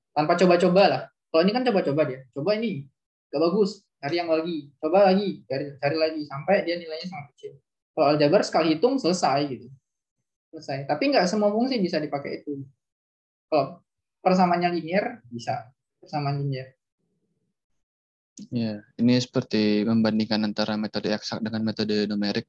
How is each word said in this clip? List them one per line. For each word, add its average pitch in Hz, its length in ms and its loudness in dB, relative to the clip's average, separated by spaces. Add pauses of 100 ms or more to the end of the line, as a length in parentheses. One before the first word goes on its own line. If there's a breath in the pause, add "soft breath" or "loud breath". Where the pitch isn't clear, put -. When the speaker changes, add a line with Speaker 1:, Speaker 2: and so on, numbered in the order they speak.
(140)
Speaker 1:
tanpa 156 240 2
coba-coba 180 480 6
lah. 143 160 2 (320)
Kalau 160 80 4
ini 196 100 4
kan 247 140 -2
coba-coba 170 400 0
dia, 131 240 -6
coba 170 240 -4
ini, 208 320 -4 (480)
nggak 147 80 -2
bagus, 190 400 0 (160)
cari 147 240 -6
yang 170 80 -6
lagi, 160 480 -2
coba 190 320 4
lagi, 190 400 0
cari, 139 160 -4 (160)
cari 147 160 -2
lagi, 160 320 -2
sampai 170 320 0
dia 170 160 -4
nilainya 165 320 -12
sangat - 240 -16
kecil. 139 200 -18 (440)
Kalau 143 160 4
aljabar 151 320 4
sekali 160 320 0
hitung 254 240 2
selesai 151 480 0
gitu, 117 180 -12 (840)
selesai. 143 320 -10
Tapi 147 240 -2
nggak 220 160 4
semua 208 240 0
fungsi 240 320 0
bisa 170 160 0
dipakai 151 480 -6
itu. 139 160 -8 (880)
Kalau - 320 -2 (400)
persamaannya 175 560 2
linear 196 560 -4
bisa, - 400 -8 (240)
persamaan 143 400 -6
linear. 131 320 -6 (1800)
Speaker 2:
Ya, 110 320 -6 (160)
ini 123 160 4
seperti 107 640 0
membandingkan 110 640 0
antara 107 320 -4
metode 107 320 -6
eksak 107 320 -2
dengan 110 240 -2
metode 107 400 0
numerik 104 440 -2